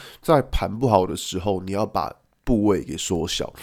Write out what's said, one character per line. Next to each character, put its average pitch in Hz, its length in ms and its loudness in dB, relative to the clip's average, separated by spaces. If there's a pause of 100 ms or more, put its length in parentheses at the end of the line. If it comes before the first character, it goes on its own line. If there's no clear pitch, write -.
(200)
在 147 220 4 (100)
盘 - 260 0
不 131 80 0
好 98 200 6
的 82 100 -6
时 - 220 -8
候， 92 240 -2
你 95 100 -8
要 104 140 -2
把 95 260 -4 (320)
部 110 200 2
位 95 200 2
给 76 100 -8
缩 85 320 -2
小。 - 240 -6 (120)